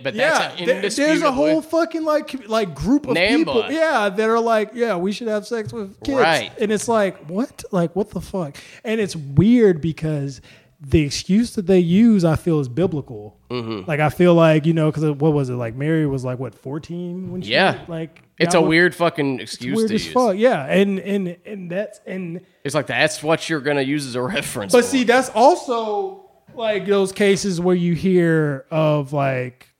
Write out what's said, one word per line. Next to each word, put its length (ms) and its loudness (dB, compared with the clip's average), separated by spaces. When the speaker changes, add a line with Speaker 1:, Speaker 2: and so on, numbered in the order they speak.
Speaker 1:
but 120 -4
Speaker 2:
Yeah, 140 2
Speaker 1:
that's 280 0
Speaker 2:
there, 80 -6
there's 160 -4
a 60 2
Speaker 1:
indisputably 480 2
Speaker 2:
whole 100 0
fucking, 420 -2
like, 260 -2
com-, 180 -10
like, 260 -2
group 340 0
of 80 0
Speaker 1:
Namba. 220 4
Speaker 2:
people, 320 0
yeah, 400 0
that 200 0
are 100 2
like, 340 0
"Yeah, 220 -2
we 160 -2
should 160 -8
have 180 -4
sex 260 -8
with 300 -12
kids." 160 -4
Speaker 1:
Right. 420 2
Speaker 2:
And 120 -2
it's 160 -2
like, 300 0
"What? 420 -6
Like, 240 0
what 140 -2
the 120 -8
fuck?" 360 -8
And 160 -2
it's 160 -4
weird 640 4
because 600 -4
the 220 2
excuse 540 -2
that 100 -6
they 140 6
use, 440 4
I 120 4
feel, 240 0
is 80 -2
biblical. 680 -4
Speaker 1:
Mm-hmm. 400 -6
Speaker 2:
Like, 100 0
I 100 2
feel 260 4
like, 320 4
you 60 4
know, 180 0
'cause 100 -4
of, 200 -2
what 120 4
was 160 0
it? 60 -4
Like, 200 -6
Mary 300 0
was, 180 -2
like, 140 -6
what, 160 -8
fourteen 800 -10
when 100 -8
she, 120 -6
Speaker 1:
Yeah. 340 2
Speaker 2:
like, 340 -10
Speaker 1:
It's 160 0
Speaker 2:
got 60 6
Speaker 1:
a 20 6
Speaker 2:
with 80 2
Speaker 1:
weird 240 4
fucking 460 -2
excuse 320 -8
Speaker 2:
It's 80 0
weird 100 2
Speaker 1:
to 60 -2
Speaker 2:
as 100 -2
Speaker 1:
use. 80 -12
Speaker 2:
fuck, 240 2
yeah. 280 2
And, 340 2
and, 360 -4
and 240 -12
that's, 340 -6
and 360 -10
Speaker 1:
It's 120 -4
like, 100 -2
that's 380 -2
what 260 0
you're 120 -4
gonna 200 0
use 240 -2
as 80 -10
a 80 -2
reference 500 -6
Speaker 2:
But 120 4
Speaker 1:
for 80 -6
Speaker 2:
see, 100 0
Speaker 1:
it. 60 -2
Speaker 2:
that's 220 2
also, 1000 0
like, 320 -4
those 260 2
cases 480 0
where 160 2
you 200 0
hear 760 2
of, 440 0
like, 500 -4